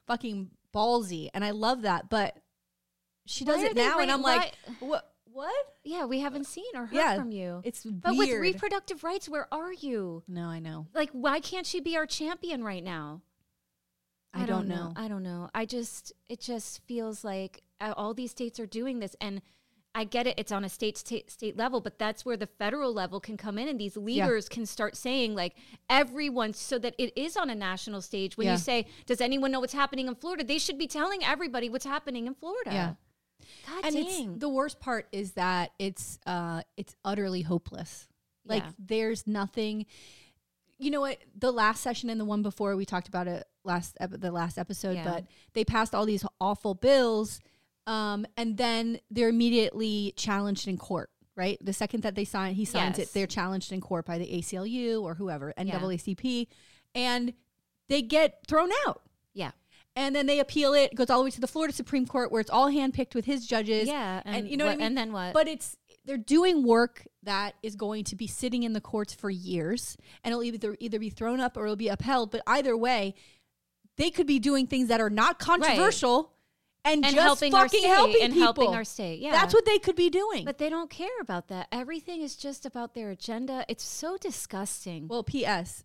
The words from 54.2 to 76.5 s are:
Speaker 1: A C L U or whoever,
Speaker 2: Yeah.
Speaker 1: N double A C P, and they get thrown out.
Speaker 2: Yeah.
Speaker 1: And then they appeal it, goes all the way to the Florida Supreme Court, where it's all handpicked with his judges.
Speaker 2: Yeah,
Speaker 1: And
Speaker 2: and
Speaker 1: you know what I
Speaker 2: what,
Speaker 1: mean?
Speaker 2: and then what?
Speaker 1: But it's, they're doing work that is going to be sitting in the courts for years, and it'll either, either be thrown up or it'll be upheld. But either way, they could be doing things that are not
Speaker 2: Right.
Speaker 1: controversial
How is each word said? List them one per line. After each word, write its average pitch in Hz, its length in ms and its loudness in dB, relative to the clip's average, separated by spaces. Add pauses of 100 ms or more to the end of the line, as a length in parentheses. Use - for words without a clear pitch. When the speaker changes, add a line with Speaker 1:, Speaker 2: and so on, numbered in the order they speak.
Speaker 1:
A 175 80 -2
C 180 160 -8
L 185 80 -4
U 226 380 -2
or 170 120 -6
whoever, 160 320 -6 (100)
Speaker 2:
Yeah. - 40 -4
Speaker 1:
N 190 60 -2
double 190 240 -2
A 175 60 0
C 190 180 -4
P, 240 320 -2 (480)
and 247 380 0 (560)
they 277 120 4
get 302 460 2
thrown 330 240 4 (160)
out. - 160 -4 (300)
Speaker 2:
Yeah. 170 180 -6 (440)
Speaker 1:
And 269 200 0
then 285 100 2
they 285 140 4
appeal 277 340 4
it, 277 220 6
goes 240 140 2
all 254 100 6
the 262 60 4
way 269 60 0
to - 100 -10
the 254 60 0
Florida 311 260 -2
Supreme 262 340 -2
Court, 254 240 0
where 226 80 2
it's 214 100 -2
all 269 220 6
handpicked 269 420 0
with 233 120 -2
his 262 200 -2
judges. 220 440 0
Speaker 2:
Yeah, 208 360 -2
Speaker 1:
And 208 120 -4
Speaker 2:
and 208 120 -4
Speaker 1:
you 285 60 -2
know 277 100 2
what - 60 4
I - 40 2
Speaker 2:
what, - 40 -2
Speaker 1:
mean? 220 80 0
Speaker 2:
and 254 100 0
then 226 140 -2
what? 180 220 -4
Speaker 1:
But 311 160 4
it's, - 260 -8 (300)
they're 277 120 -4
doing 311 460 4
work 233 420 4 (180)
that 202 380 -2
is 214 140 -8
going 214 300 -4
to - 100 -6
be 220 100 -6
sitting 240 380 -2
in 233 80 0
the 214 100 -2
courts 208 320 -4
for - 160 -8
years, 180 680 -4 (260)
and 240 80 -2
it'll 240 140 -2
either, 220 340 -4
either 226 180 -4
be 214 120 -6
thrown 240 320 -2
up 247 160 -2
or 214 80 -4
it'll 214 100 -2
be 214 140 -2
upheld. 233 420 0
But 233 160 -4
either 262 300 4
way, 226 380 0 (800)
they 320 140 2
could 330 160 2
be 277 120 6
doing 269 260 4
things 254 220 2
that 233 140 4
are 214 80 2
not 220 240 6
Speaker 2:
Right. - 60 -12
Speaker 1:
controversial 311 920 4 (520)